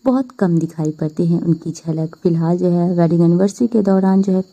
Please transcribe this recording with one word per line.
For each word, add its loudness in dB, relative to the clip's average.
बहुत 0
कम 2
दिखाई -4
पड़ते -4
हैं 2
उनकी -2
झलक। -6
फिलहाल 0
जो 0
है 0
wedding 2
anniversary 2
के 0
दौरान 2
जो 0
है 0